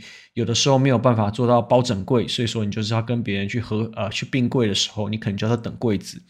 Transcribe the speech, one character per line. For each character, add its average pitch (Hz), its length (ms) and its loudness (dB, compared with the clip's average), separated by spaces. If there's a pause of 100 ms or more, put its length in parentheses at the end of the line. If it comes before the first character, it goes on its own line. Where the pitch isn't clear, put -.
(360)
有 117 100 0
的 113 100 0
时 - 140 2
候 135 80 6
没 135 100 4
有 127 100 4
办 123 160 4
法 107 160 2
做 120 160 0
到 120 160 4
包 123 200 4
整 101 240 -2
柜， 113 200 2
所 - 160 -4
以 117 60 0
说 110 160 -2
你 104 80 -2
就 110 100 -4
是 110 120 -2
要 113 80 2
跟 117 200 -2
别 101 160 -4
人 98 120 -4
去 120 100 -4
合-， 110 360 -4
呃， 113 140 -4
去 - 160 -6
并 123 220 0
柜 120 200 2
的 98 60 0
时 - 160 0
候， 104 200 -6
你 110 80 -4
可 110 120 -4
能 98 60 -2
就 101 100 -4
要 113 120 2
等 - 200 -8
柜 110 200 0
子， - 320 -10